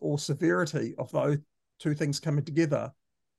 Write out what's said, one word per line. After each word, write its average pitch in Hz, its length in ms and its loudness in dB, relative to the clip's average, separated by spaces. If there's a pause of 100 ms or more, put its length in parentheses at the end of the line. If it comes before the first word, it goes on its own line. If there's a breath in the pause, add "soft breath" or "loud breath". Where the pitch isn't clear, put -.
or 147 180 0
severity 156 800 0
of 123 140 -6
those 143 260 2 (420)
two 156 140 0
things 143 260 0
coming 147 240 0
together 139 480 0 (480)